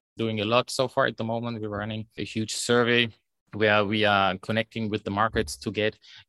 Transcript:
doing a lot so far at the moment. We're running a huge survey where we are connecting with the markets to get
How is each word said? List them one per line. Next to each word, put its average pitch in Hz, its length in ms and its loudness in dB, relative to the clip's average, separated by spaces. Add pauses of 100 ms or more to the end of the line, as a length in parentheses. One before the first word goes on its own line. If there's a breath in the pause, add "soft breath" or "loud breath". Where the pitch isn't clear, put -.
(160)
doing 110 240 -2
a 101 60 0
lot 120 240 2
so 127 180 -2
far 135 180 0
at 120 120 -4
the 113 60 -4
moment. 117 360 -4
We're 107 80 -6
running 110 380 -6 (100)
a - 80 -6
huge 110 320 -6
survey 120 540 2 (420)
where 107 320 4
we 107 200 0
are 98 340 4
connecting 113 520 -4
with 104 140 -4
the 104 60 -4
markets 110 460 0
to - 140 -8
get 104 260 -2 (320 loud breath)